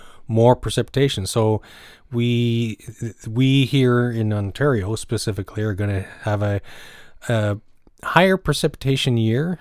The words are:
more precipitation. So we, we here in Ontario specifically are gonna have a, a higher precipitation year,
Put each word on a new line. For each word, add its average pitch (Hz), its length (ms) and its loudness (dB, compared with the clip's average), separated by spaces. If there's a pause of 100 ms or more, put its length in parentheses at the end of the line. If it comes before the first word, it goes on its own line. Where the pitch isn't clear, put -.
(260)
more 113 300 6
precipitation. 120 680 -2
So 110 360 0 (480)
we, 117 680 0 (520)
we 131 380 2
here 123 440 2
in 110 220 0
Ontario 104 640 0
specifically 107 680 -6
are 107 120 -2
gonna 98 300 -2 (180)
have 104 200 -2
a, 101 180 0 (680)
a 107 300 0 (440)
higher 190 340 2
precipitation 135 800 0
year, 123 440 0